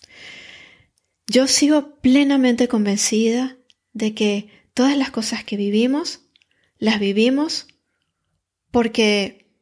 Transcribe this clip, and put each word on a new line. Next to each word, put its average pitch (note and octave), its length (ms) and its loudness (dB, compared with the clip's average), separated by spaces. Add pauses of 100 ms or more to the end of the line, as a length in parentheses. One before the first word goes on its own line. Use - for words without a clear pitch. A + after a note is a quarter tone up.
(1300)
Yo B3+ 200 2
sigo D4 520 0
plenamente B3+ 680 2
convencida A3+ 920 0 (340)
de G#3+ 220 -4
que G#3 360 -2 (240)
todas C#4 240 2
las C4 140 -2
cosas A3 320 -6
que G3+ 140 -8
vivimos, A#3 640 -2 (560)
las G#3+ 220 0
vivimos A#3+ 680 0 (1040)
porque A3 800 -2 (100)